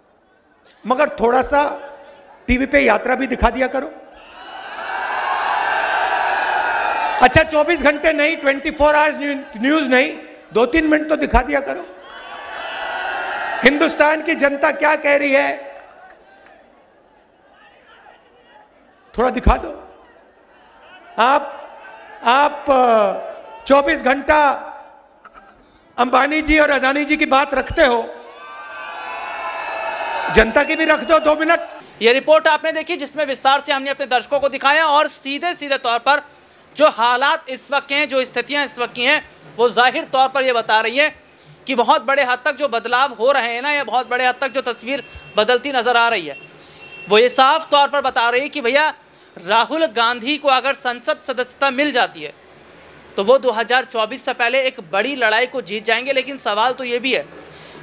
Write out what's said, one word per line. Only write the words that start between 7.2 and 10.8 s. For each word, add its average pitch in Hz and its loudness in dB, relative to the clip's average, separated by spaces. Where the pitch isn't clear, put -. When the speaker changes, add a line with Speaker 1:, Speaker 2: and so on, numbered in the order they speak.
Speaker 1:
अच्छा, 254 4
चौबीस 311 0
घंटे 294 2
नहीं, 302 0
ट्वेंटी 277 -2
फ़ोर 302 2
आवर्स 294 2
न्यू-, 277 -8
न्यूज़ 277 0
नहीं, 262 2
दो 226 2
तीन 311 2